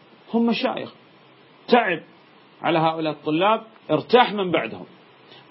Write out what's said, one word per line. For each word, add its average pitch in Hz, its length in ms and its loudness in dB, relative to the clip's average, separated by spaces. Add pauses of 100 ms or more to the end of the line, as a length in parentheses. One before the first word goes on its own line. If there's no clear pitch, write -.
(340)
هم 233 120 2
مشايخ. 226 480 -4 (760)
تعب 208 340 2 (600)
على 165 160 2
هؤلاء 160 340 0
الطلاب، 180 500 0 (280)
ارتاح 180 420 2
من 196 180 -4
بعدهم. 110 360 -6 (640)